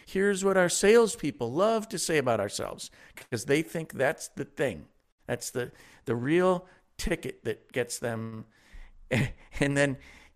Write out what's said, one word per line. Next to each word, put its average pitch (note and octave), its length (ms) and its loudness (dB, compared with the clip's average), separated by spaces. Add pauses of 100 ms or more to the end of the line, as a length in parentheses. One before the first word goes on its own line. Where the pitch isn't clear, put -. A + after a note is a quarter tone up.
Here's F#3+ 380 0
what F#3+ 140 4
our F3+ 120 4
salespeople G3 840 4
love G#3+ 380 0
to F#3 80 -8
say D#3+ 200 0
about B2 220 2
ourselves, - 520 -6 (240)
'cause - 300 -8
they D3 160 2
think D#3+ 320 -8
that's C3+ 340 -2
the - 160 -10
thing. A2+ 440 -4 (380)
That's - 240 -6
the, B2+ 220 -6 (340)
the A#2+ 100 -2
real F3+ 520 2 (300)
ticket - 480 -6
that - 260 -6
gets - 280 -4
them. A2+ 460 -6 (640)
<laughs> B2+ 60 0 (440)
And C#3 180 2
then C#3 200 2 (380)